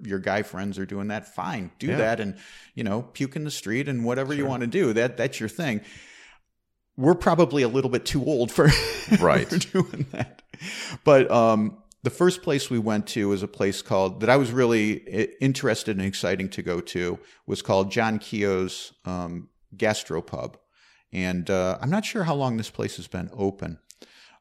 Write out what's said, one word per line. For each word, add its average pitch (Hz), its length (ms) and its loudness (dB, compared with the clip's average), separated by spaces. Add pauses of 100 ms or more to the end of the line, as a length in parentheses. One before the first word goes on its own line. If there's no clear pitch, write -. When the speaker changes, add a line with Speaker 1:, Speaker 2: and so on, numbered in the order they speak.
Speaker 1:
your 98 160 -4
guy 98 240 0
friends 98 360 -8
are 95 80 -6
doing 98 220 -6
that, 104 260 -8
fine, 92 440 -6
do 135 100 -6
Speaker 2:
Yeah. - 100 -2
Speaker 1:
that 110 220 0
and, 98 180 -6 (360)
you 127 100 -8
know, 107 180 -2
puke 135 340 -6
in 151 80 -6
the 147 80 -8
street 127 340 -4
and 131 180 -4
whatever 131 280 -2
you 143 80 -2
Speaker 2:
Sure. 139 80 -2
Speaker 1:
wanna 123 180 -2
do. 117 280 2
That, 117 240 2
that's 135 200 -2
your 110 120 -4
thing. 127 320 -4 (1120)
We're 139 180 4
probably 156 480 4
a 120 60 4
little 127 220 0
bit 120 140 0
too 139 200 -2
old 120 280 0
for, 160 160 6 (240)
<laughs> - 280 2
Speaker 2:
Right. 165 280 4
Speaker 1:
for 160 100 -2
doing 170 540 -2
that. - 300 -8 (600)
But, 139 260 8
um, 110 480 4 (240)
the 123 80 -2
first 180 320 2
place 143 260 -2
we 123 100 0
went 107 300 0
to 101 200 0
was 98 140 0
a 104 60 -4
place 98 320 -2
called, 95 400 0
that 107 80 2
I 127 80 8
was 131 160 2
really 117 500 2 (200)
i-, 101 60 0 (120)
interested 127 560 0
and 95 80 -2
exciting 95 460 -2
to 101 120 -8
go 87 180 -2
to, 87 380 -4 (280)
was - 160 -4
called 98 300 2
John 113 260 0
Keogh's, 98 760 -2 (140)
um, 87 420 -8 (260)
Gastropub. 85 840 -4 (560)
And, 90 360 -2
uh, 92 320 0
I'm 131 100 -4
not 214 140 0
sure 202 200 -4
how 160 100 0
long 131 240 -2
this 107 120 -8
place 107 260 -6
has 87 100 -14
been 87 260 -8
open. 95 460 -4 (640)